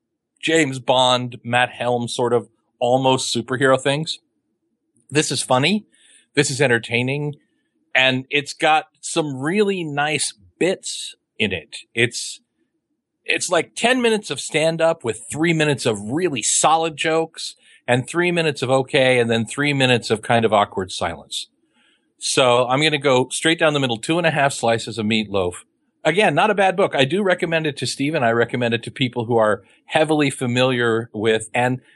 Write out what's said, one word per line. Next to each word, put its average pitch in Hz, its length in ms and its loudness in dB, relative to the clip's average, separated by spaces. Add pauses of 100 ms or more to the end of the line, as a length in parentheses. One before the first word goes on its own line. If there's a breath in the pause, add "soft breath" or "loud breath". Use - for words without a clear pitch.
(400)
James 156 380 0
Bond, 127 640 2
Matt 120 280 0
Helm 120 360 -2
sort 120 280 -2
of 117 140 0 (300)
almost 131 560 2
superhero 127 460 2
things. 147 380 -2 (920)
This 151 220 0
is 127 100 -2
funny. 156 440 2 (480 soft breath)
This 143 160 2
is 131 100 -4
entertaining. 127 760 0 (580)
And 131 340 2
it's 143 240 -4
got 156 360 2 (120)
some 151 380 -4
really 190 460 0
nice 147 500 -4 (240)
bits - 560 -4 (240)
in 104 140 -2
it. 85 240 -10 (180)
It's, - 460 -4 (840)
it's - 240 -4
like 165 280 -2
ten 247 260 0
minutes 220 280 -2
of 139 100 -6
stand-up 165 640 -2
with 117 180 -6 (100)
three 160 220 0
minutes 151 320 0
of 110 120 0 (120)
really 147 320 -2
solid 160 540 0
jokes 160 580 -4 (320 soft breath)
and 123 200 2
three 175 260 -2
minutes 160 280 -2
of 127 100 -2
okay, 131 480 2
and 117 120 2
then 113 160 0
three 143 260 -2
minutes 127 380 2
of 107 100 0
kind 117 240 2
of 107 80 0
awkward 101 400 0
silence. - 540 -8 (720)
So 123 500 2
I'm 131 140 0
gonna 151 160 2
go 131 320 2
straight 165 280 0
down 160 140 2
the 147 80 0
middle, 123 180 -2
two 156 200 -2
and 175 80 0
a 160 40 2
half 143 220 0
slices 117 460 -2
of 107 80 -4
meatloaf. 101 480 0 (500)
Again, 165 300 2
not 196 160 4
a 208 40 0
bad 190 220 2
book. 180 180 0
I 139 120 2
do 170 160 -2
recommend 170 440 0
it 151 120 -6
to 131 80 -6
Steven. 143 360 -2
I 117 100 2
recommend 117 420 0
it 117 80 -4
to - 80 -12
people 123 340 -4
who 117 140 0
are 107 240 2 (240 soft breath)
heavily 151 420 2
familiar 123 840 0
with 110 400 0
and 131 260 0 (160 soft breath)